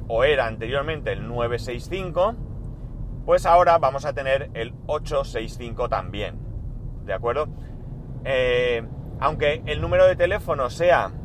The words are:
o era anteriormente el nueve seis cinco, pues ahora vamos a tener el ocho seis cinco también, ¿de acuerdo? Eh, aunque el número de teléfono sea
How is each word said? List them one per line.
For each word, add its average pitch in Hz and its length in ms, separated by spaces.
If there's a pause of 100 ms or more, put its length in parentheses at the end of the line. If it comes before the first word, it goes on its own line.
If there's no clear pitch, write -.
o 113 160
era 135 220
anteriormente 120 680
el 101 140
nueve 120 300
seis 120 320
cinco, 185 460 (880)
pues 175 220
ahora 170 320
vamos 139 260
a 143 80
tener 135 400
el 113 220 (100)
ocho 147 380
seis 117 340
cinco 117 320
también, 95 480 (680)
¿de 98 80
acuerdo? 123 340 (760)
Eh, 123 640 (320)
aunque 151 460
el 151 160
número 180 240
de 185 100
teléfono 170 540
sea 139 420 (140)